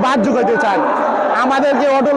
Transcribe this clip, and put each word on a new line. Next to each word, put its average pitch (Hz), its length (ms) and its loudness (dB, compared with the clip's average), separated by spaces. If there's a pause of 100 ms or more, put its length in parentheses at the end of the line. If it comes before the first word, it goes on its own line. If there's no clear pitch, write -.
ভাত 269 200 0
জোগাতে 247 380 0
চাই। 196 160 0 (640)
আমাদেরকে 269 420 0 (120)
অটো 277 200 2